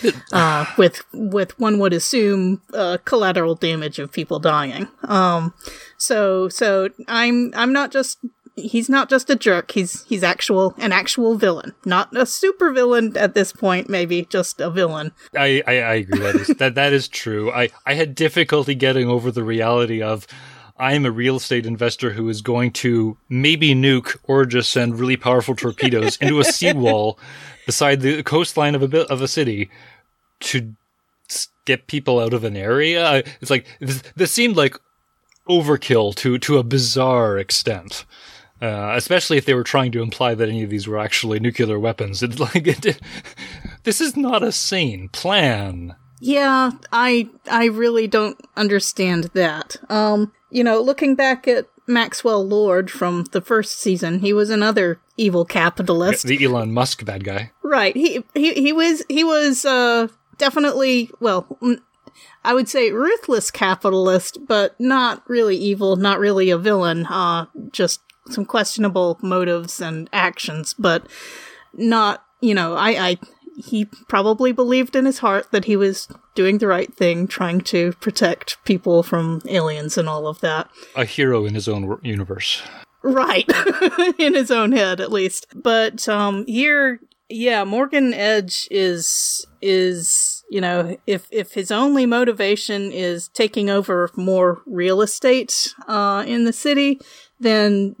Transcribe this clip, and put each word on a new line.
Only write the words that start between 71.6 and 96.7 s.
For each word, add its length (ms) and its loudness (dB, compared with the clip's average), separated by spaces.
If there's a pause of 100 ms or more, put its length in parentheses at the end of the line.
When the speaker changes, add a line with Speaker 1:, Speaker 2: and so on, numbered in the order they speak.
Speaker 2:
not, 500 0 (160)
you 140 2
know, 200 0
I, 140 0 (220)
I, 80 -2 (460)
he 200 -2 (240)
probably 440 2
believed 440 0
in 100 4
his 140 0
heart 320 0
that 140 0
he 100 2
was 320 -2 (260)
doing 240 2
the 80 0
right 260 0
thing, 360 0
trying 340 -2
to 320 0
protect 680 -4
people 400 2
from 440 -2
aliens 480 -2
and 120 0
all 180 -6
of 140 -8
that. 280 -2 (280)
Speaker 1:
A 80 0
hero 420 0
in 80 -4
his 140 -4
own 180 -4
wor-, 160 -6
universe. 600 -6 (400)
Speaker 2:
Right. 460 2 (360)
<laughs> 340 2
In 160 2
his 160 0
own 220 2
head, 280 2
at 120 -4
least. 420 -4
But, 540 0
um, 380 -2
here, 520 2 (300)
yeah, 340 0
Morgan 500 0
Edge 600 -2
is, 720 -2 (160)
is, 880 0
you 100 -2
know, 360 -2 (100)
if, 240 -4
if 220 -4
his 180 -6
only 360 2
motivation 840 0
is 380 -6
taking 420 -2
over 460 0
more 500 2
real 340 0
estate, 720 0 (140)
uh, 400 0
in 180 0
the 80 2
city, 480 0 (380)